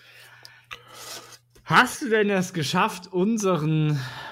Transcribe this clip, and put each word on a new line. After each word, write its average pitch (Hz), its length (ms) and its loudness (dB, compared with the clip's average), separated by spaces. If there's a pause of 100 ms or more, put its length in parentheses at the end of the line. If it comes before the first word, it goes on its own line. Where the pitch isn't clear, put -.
(1600)
Hast 233 380 2
du 269 80 -4
denn 214 200 4
es 185 240 0
geschafft, 185 600 -2
unseren 165 840 0 (320)